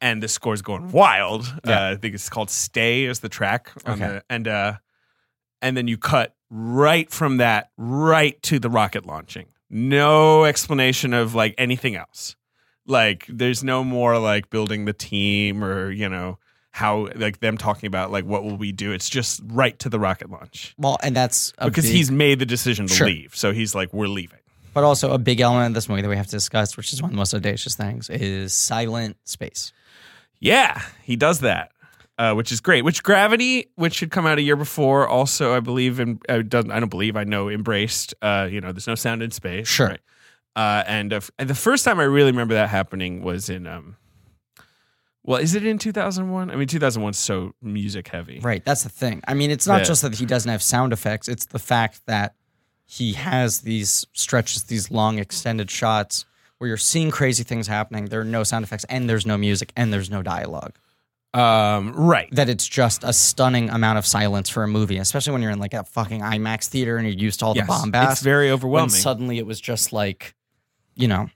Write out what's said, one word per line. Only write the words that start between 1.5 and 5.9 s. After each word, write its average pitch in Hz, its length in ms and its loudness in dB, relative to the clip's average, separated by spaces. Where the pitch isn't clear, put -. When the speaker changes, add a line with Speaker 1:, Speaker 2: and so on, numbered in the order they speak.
Speaker 2:
Yeah. 101 220 2
Speaker 1:
Uh, - 20 0
I 98 60 -2
think 101 180 -6
it's - 140 -10
called 107 200 -6
Stay 120 580 0
is 123 120 -6
the 110 100 -10
track. 107 440 -4
On 120 160 -4
Speaker 2:
Okay. 98 60 -2
Speaker 1:
the, 101 240 -8
and, 113 160 -4
uh, 107 280 -2
and 127 160 -2
then 120 120 -2
you 113 100 -2